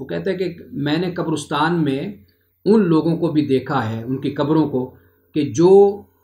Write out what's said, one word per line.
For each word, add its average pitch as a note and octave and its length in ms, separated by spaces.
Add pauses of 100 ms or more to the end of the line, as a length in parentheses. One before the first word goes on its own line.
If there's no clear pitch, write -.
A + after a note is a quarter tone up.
वो - 60
कहते E3+ 240
हैं F#3 100
कि - 280 (120)
मैंने D#3+ 320
कब्रिस्तान D#3+ 680
में C#3+ 440 (420)
उन G#3+ 180
लोगों E3 320
को E3+ 140
भी D3+ 140
देखा C3 360
है, A2+ 240
उनकी C3 280
कब्रों D3+ 360
को, B2+ 160 (520)
कि D3+ 160
जो G3 540 (180)